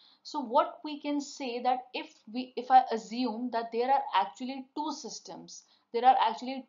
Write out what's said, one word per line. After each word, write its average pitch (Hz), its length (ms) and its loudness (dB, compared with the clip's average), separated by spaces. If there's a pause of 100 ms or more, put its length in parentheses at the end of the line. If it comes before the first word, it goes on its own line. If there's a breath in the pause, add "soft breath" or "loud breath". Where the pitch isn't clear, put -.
(220 soft breath)
So - 180 -8
what 277 440 0
we 302 160 -8
can 294 180 -2
say 247 440 -6
that 254 160 2 (160)
if - 180 -8 (180)
we, 247 260 -6
if 240 140 -4
I 262 120 10 (100)
assume 226 600 -2
that 226 200 -4
there 240 180 0
are 277 120 4 (120)
actually 262 520 -2 (100)
two 302 160 -4
systems, 175 680 -14 (320 soft breath)
there 233 100 2
are 254 160 10
actually 254 480 -2